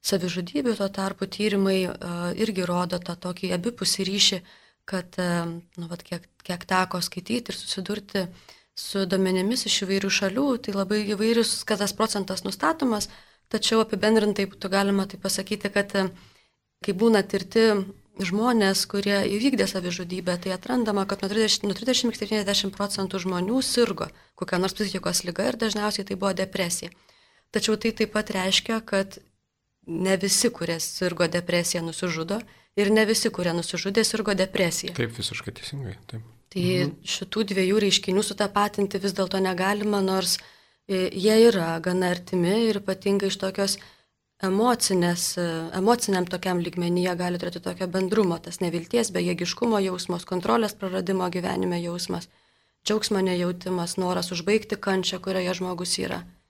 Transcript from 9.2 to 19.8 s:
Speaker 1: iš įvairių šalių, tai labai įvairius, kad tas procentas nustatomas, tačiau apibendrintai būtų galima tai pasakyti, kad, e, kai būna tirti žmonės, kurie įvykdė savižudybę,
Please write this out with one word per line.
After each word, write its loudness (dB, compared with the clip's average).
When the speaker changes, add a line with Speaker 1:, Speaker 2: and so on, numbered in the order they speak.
Speaker 1:
iš 0
įvairių 0
šalių, 0
tai -6
labai 0
įvairius, 2
kad 0
tas -2
procentas -2
nustatomas, 0
tačiau 2
apibendrintai 4
būtų -10
galima 4
tai -12
pasakyti, -2
kad, 0
e, 2
kai -2
būna 6
tirti 2
žmonės, 2
kurie 0
įvykdė 2
savižudybę, -4